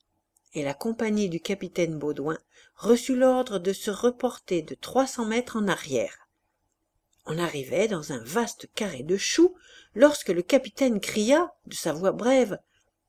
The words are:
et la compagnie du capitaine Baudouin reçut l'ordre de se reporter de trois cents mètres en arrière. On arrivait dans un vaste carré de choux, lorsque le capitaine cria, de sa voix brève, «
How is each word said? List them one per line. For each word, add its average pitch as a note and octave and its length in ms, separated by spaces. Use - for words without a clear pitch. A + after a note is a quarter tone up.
et D#3 80
la C#3 120
compagnie G#3+ 560
du E3 100
capitaine F3 580
Baudouin D3 400
reçut A#3+ 400
l'ordre B3+ 440
de F#3 120
se G3 180
reporter A#3+ 720
de D#3 140
trois - 320
cents A#3+ 180
mètres A#3 300
en G#3 140
arrière. C3 580
On D#3 120
arrivait D3+ 500
dans E3 240
un A#2 120
vaste F#3+ 520
carré D#3+ 280
de E3+ 120
choux, E4+ 400
lorsque D4 340
le F3 120
capitaine B3+ 580
cria, C4+ 540
de - 100
sa D#3+ 180
voix F3 180
brève, « A3+ 480